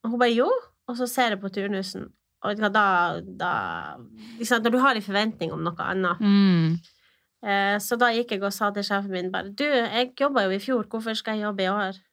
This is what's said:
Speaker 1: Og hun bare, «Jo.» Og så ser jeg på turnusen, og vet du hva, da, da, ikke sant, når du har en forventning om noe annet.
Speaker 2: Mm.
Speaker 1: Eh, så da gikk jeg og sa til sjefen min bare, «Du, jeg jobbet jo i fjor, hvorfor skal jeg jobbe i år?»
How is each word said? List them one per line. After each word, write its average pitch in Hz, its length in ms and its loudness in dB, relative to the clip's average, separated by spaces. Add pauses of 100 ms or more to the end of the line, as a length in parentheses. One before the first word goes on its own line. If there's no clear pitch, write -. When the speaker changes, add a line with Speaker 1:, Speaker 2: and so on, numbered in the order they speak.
Speaker 1:
Og 226 100 -2
hun 240 80 -2
bare, 233 140 4
«Jo.» 320 160 4 (340)
Og 247 80 -8
så 240 160 -2
ser 240 240 2
jeg 190 80 -8
på 196 80 -6
turnusen, 190 540 -6 (400)
og 208 80 -2
vet 214 80 -6
du - 20 0
hva, 208 80 2
da, 214 120 4 (580)
da, 175 80 -2 (880)
ikke 233 100 -8
sant, 226 160 2
når 226 80 2
du 247 80 4
har 262 160 4
en 214 80 -2
forventning 202 480 -2
om 160 160 -6
noe 165 160 -4
annet. 185 400 -2
Speaker 2:
Mm. 190 540 6 (680)
Speaker 1:
Eh, 202 400 2
så 240 160 -2
da 233 160 4
gikk 233 220 -2
jeg 190 100 -2
og 202 80 0
sa 208 160 0
til 202 160 -4
sjefen 196 240 -2
min 185 240 -4
bare, 190 160 -6
«Du, 240 160 -4
jeg 247 480 0
jobbet 269 320 0
jo 185 80 0
i 196 80 -4
fjor, 240 240 -2
hvorfor 220 320 -6
skal 220 160 -6
jeg 208 140 -4
jobbe 196 180 -2
i 190 60 0
år?» 196 260 -4 (140)